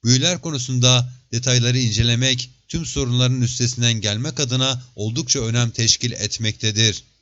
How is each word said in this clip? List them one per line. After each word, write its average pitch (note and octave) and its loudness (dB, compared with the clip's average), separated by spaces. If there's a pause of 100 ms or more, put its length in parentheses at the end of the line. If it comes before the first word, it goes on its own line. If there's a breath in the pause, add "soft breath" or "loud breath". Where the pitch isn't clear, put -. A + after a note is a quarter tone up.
Büyüler C3+ 2
konusunda B2+ 2 (180)
detayları B2 2
incelemek, A#2+ 0 (220)
tüm E3 -4
sorunların B2+ 0
üstesinden A#2+ 0
gelmek A2 -4
adına C3 -2 (120)
oldukça B2 -2
önem A#2 0
teşkil A#2 0
etmektedir. G#2+ -2 (180)